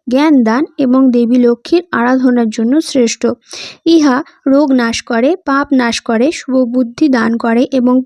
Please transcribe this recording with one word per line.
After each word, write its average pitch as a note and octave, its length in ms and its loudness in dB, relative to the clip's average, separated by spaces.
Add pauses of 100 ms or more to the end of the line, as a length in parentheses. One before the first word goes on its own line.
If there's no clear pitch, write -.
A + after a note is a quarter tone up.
(100)
জ্ঞান C#4 320 2
দান A3+ 220 0 (140)
এবং C4 320 2
দেবী A#3+ 260 0
লক্ষ্মীর B3 560 0
আরাধনার B3 560 0
জন্য A#3 320 -2
শ্রেষ্ঠ। A#3+ 460 -2 (600)
ইহা D4+ 380 2 (220)
রোগ C#4 260 2
নাশ A#3 300 -2
করে, B3+ 340 -2 (100)
পাপ C#4 260 -2
নাশ A#3+ 280 0
করে, A#3+ 320 -2
শুভ C4 360 -2
বুদ্ধি B3 400 -2
দান A3+ 280 0
করে A#3 360 0
এবং B3+ 340 2